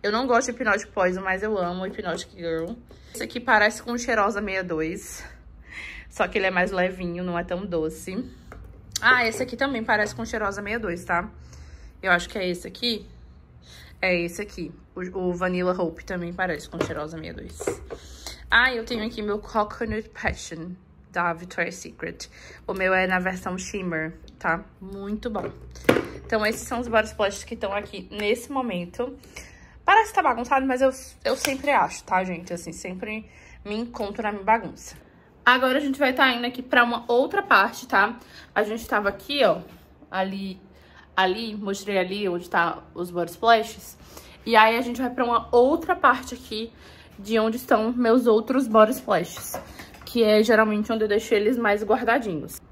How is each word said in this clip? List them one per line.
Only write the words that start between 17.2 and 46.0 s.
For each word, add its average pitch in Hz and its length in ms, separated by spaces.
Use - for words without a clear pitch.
e - 60
dois. - 340
Ah, 247 220
eu 226 120
tenho 226 180
aqui 220 200
meu 208 160
Coconut 214 680
Passion, 170 640
da 170 220
Victoria's 175 420
Secret. - 540
O - 60
meu 190 200
é 185 140
na 185 100
versão 185 400
Shimmer, 170 560
tá? 170 260
Muito 196 520
bom. 196 200
Então, 214 200
esses 220 220
são 233 120
os 247 80
body 220 200
splash 202 360
que - 100
estão 202 200
aqui 202 380
nesse 214 400
momento. 240 680
Parece 415 240
que - 60
tá 370 80
bagunçado, 262 420
mas 254 160
eu, 269 100
eu 262 100
sempre 269 360
acho, 208 320
tá, 190 200
gente? 175 300
Assim, 175 180
sempre 208 580
me 208 100
encontro 226 480
na 208 80
minha 202 120
bagunça. 220 520
Agora 254 320
a 294 40
gente 277 180
vai 262 140
tá 262 180
indo 240 160
aqui 247 140
pra 247 240
uma 233 220
outra 311 360
parte, 214 420
tá? 214 320
A 208 80
gente 220 240
tava 208 220
aqui, 202 340
ó, 180 160
ali, 190 500
ali, 202 380
mostrei 202 440
ali 190 320
onde 175 200
tá 170 320
os 175 180
body 170 200
splashes. - 640
E 226 100
aí 220 220
a 247 40
gente 240 200
vai 254 80
pra 254 160
uma 233 260
outra 302 460
parte 254 360